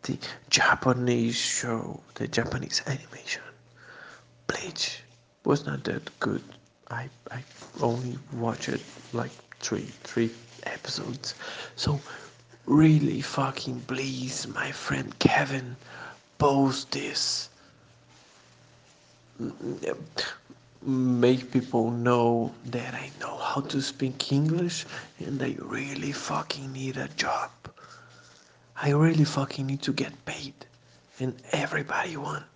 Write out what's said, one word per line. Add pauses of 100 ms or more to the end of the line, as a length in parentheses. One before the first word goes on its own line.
the (320)
Japanese
show, (140)
the
Japanese
animation. (1040)
Bleach (420)
was
not
that
good. (480)
I, (200)
I (360)
only (160)
watched
it, (320)
like, (280)
three, (180)
three (320)
episodes. (400)
So (680)
really
fucking
please,
my
friend
Kevin, (640)
post
this. (3250)
Make
people
know (140)
that
I (100)
know
how
to
speak
English (340)
and
I
really
fucking
need
a
job. (1300)
I
really
fucking
need
to
get (120)
paid. (680)
And (180)
everybody
want (120)